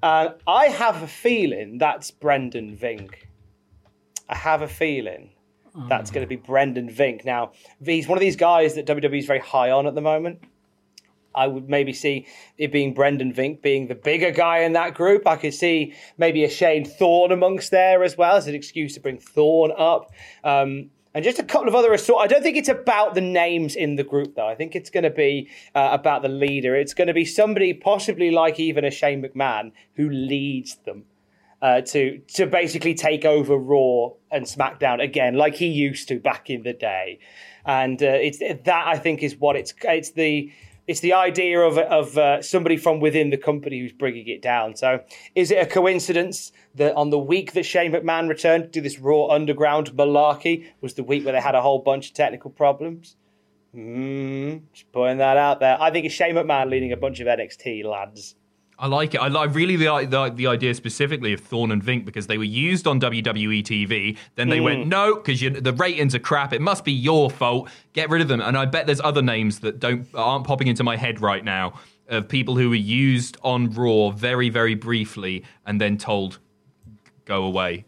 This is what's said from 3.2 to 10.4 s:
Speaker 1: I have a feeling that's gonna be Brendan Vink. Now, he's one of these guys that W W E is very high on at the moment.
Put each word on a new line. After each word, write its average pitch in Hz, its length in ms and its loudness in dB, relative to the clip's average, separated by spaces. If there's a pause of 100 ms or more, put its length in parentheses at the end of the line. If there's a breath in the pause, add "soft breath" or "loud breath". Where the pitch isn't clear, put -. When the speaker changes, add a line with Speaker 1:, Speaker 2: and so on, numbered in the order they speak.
Speaker 1:
I - 80 -6
have 156 260 0
a 151 60 -6
feeling 135 640 -6 (580)
that's 110 240 -4
gonna 131 160 -6
be 127 80 -8
Brendan 127 540 -2
Vink. 117 340 -2
Now, 120 300 -4 (300 soft breath)
he's 160 220 -2
one 175 120 0
of 185 40 2
these 190 140 2
guys 165 400 4
that 151 100 -8
W 147 160 -2
W 143 160 0
E - 20 -2
is 139 60 -8
very 139 140 0
high 127 320 0
on 139 160 2
at 147 80 -4
the 151 60 -4
moment. 156 420 -2 (960)